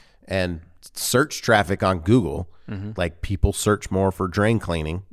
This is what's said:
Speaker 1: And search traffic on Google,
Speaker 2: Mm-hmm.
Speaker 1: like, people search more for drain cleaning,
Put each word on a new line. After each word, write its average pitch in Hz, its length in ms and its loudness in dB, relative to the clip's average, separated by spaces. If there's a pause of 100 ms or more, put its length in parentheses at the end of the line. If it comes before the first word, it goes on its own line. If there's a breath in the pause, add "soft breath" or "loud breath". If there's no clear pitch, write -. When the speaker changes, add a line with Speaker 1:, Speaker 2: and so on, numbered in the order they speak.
(280 soft breath)
Speaker 1:
And 90 340 -2 (200)
search - 600 -2
traffic 101 420 2
on 92 160 2
Google, 85 500 0 (200)
Speaker 2:
Mm-hmm. 101 280 -10
Speaker 1:
like, 87 240 -4
people 101 320 0
search - 380 0
more 95 200 2
for 95 160 -4
drain 104 320 2
cleaning, 82 540 -4